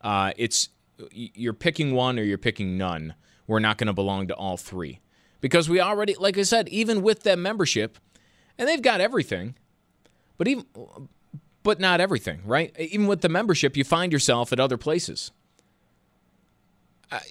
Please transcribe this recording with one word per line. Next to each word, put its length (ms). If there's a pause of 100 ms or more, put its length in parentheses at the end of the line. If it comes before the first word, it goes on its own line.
Uh, 360
it's, 320 (300)
y-, 340
you're 220
picking 400
one 240
or 40
you're 140
picking 400
none. 380 (320)
We're 140
not 180
gonna 160
belong 340
to 60
all 220
three. 420 (420)
Because 280
we 120
already, 360
like 200
I 60
said, 260
even 340
with 200
that 160
membership, 600 (600)
and 100
they've 140
got 180
everything, 540 (800)
but 120
even, 180 (960)
but 180
not 180
everything, 460
right? 340
Even 280
with 160
the 80
membership, 440
you 100
find 280
yourself 400
at 80
other 160
places. 560 (1800)
Uh, 100 (100)